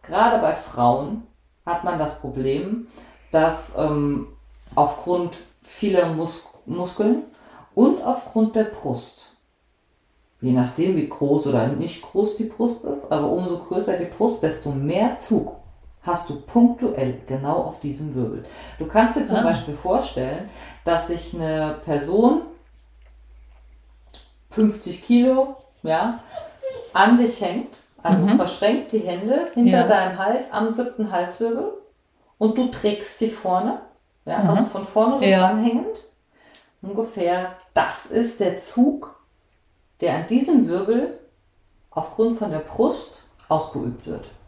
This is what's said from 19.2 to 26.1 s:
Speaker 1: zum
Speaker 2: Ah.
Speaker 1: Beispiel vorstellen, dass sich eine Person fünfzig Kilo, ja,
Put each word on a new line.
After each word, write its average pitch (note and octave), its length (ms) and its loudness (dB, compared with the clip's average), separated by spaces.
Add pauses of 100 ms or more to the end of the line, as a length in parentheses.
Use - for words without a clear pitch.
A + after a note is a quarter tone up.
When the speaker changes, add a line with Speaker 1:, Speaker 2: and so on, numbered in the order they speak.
Speaker 1:
zum G#3+ 140 2
Speaker 2:
Ah. A#3 40 2
Speaker 1:
Beispiel G#3 320 0
vorstellen, D#3 720 -4 (360)
dass E3 220 0
sich E3+ 280 -6
eine D#3 480 -2
Person F#3+ 600 2 (2000)
fünfzig G#3 540 0
Kilo, C4 520 4 (280)
ja, F3+ 360 0 (760)